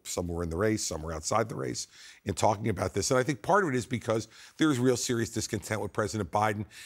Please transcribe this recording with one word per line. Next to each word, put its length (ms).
some 240
were 160
in 60
the 80
race, 260
some 180
were 120
outside 340
the 80
race, 320
in 80
talking 340
about 260
this. 160
And 80
I 60
think 180
part 220
of 60
it 60
is 100
because 420
there 120
is 80
real 200
serious 320
discontent 520
with 120
President 380
Biden, 340